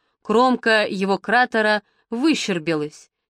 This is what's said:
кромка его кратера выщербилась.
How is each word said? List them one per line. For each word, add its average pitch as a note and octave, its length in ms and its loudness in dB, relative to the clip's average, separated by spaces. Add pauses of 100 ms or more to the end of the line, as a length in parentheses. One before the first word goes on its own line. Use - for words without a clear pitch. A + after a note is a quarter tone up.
(220)
кромка A3+ 680 2
его G3 300 -2
кратера G#3+ 640 0 (280)
выщербилась. F3 1000 -2 (200)